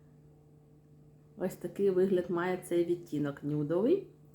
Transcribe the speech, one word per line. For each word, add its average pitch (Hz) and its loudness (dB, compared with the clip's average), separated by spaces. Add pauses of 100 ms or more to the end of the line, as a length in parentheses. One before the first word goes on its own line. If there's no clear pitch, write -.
(1400)
Ось 185 -4
такий 196 -2
вигляд 180 2
має 180 -2
цей 175 0
відтінок 151 -4
нюдовий. 160 0 (280)